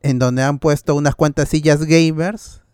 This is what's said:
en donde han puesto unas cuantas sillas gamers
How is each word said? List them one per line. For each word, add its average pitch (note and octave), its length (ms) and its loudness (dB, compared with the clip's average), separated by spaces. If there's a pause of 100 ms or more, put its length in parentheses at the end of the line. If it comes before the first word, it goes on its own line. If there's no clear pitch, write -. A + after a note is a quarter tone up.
en C3 180 -2
donde B2+ 240 0
han C#3 160 -2
puesto D3 360 0
unas D3 200 0
cuantas D3 340 -2
sillas D3+ 360 2
gamers E3 760 -2 (120)